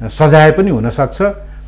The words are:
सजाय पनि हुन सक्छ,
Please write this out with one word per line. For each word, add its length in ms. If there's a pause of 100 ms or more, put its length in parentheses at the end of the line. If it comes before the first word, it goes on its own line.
सजाय 480
पनि 200
हुन 200
सक्छ, 320 (440)